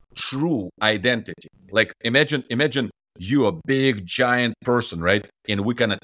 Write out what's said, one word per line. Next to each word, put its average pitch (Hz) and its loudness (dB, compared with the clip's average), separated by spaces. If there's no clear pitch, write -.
true 135 -4
identity. 110 0
Like, 104 2
imagine, 139 2
imagine 123 0
you 117 2
a 98 2
big 135 0
giant 123 0
person, 120 0
right? 98 2
And 101 -2
we're 120 -2
gonna 113 0